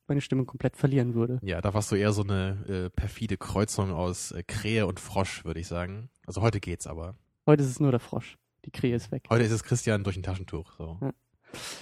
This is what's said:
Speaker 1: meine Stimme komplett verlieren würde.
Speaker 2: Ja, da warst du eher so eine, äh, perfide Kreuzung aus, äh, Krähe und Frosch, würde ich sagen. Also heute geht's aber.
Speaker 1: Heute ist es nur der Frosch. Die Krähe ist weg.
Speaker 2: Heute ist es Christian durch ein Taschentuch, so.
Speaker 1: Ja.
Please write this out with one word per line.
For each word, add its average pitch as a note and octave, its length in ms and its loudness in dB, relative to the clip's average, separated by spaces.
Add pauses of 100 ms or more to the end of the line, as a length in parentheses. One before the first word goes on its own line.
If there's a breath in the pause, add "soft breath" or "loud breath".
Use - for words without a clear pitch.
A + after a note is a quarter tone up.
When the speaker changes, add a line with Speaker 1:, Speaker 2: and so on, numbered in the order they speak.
Speaker 1:
meine C#3+ 140 2
Stimme C3 240 0
komplett - 320 -2
verlieren B2 380 4
würde. A#2+ 280 2
Speaker 2:
Ja, F#2 180 0
da G2 140 2
warst G#2 160 2
du A2 60 4
eher G#2 160 4
so G#2 100 2
eine, G2 640 0
äh, F#2 40 -4
perfide G2 460 -4
Kreuzung G2 540 0
aus, F2+ 400 -2
äh, F2 140 -8
Krähe G#2+ 420 0
und F2+ 140 -4
Frosch, - 440 -2
würde E2 140 -4
ich F2 80 -8
sagen. F#2 420 -6 (160)
Also - 160 -6
heute G#2 200 4
geht's F2 260 -8
aber. D#2+ 300 -10 (300)
Speaker 1:
Heute D3+ 160 8
ist C3 80 2
es B2 100 -4
nur C#3+ 120 6
der A#2+ 80 4
Frosch. - 360 -8 (300)
Die - 40 -12
Krähe B2 240 0
ist - 160 -4
weg. C3 200 -6
Speaker 2:
Heute A#2 120 6
ist A2 100 4
es A2 120 0
Christian A2 400 0
durch F#2+ 140 -2
ein F2+ 40 -8
Taschentuch, F#2 540 -6
so. E2 240 -10
Speaker 1:
Ja. C3+ 120 -4 (680 loud breath)